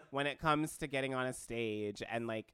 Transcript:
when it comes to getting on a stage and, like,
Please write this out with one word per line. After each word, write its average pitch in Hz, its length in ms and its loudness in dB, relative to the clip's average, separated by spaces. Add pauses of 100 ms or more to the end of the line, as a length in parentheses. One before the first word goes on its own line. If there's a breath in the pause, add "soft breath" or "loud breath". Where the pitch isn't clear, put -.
when 139 180 2
it 135 120 -2
comes 151 400 2
to 156 80 -2
getting 135 260 0
on 127 140 2
a 123 60 -2
stage 107 760 -2
and, 117 160 -2
like, 110 280 -4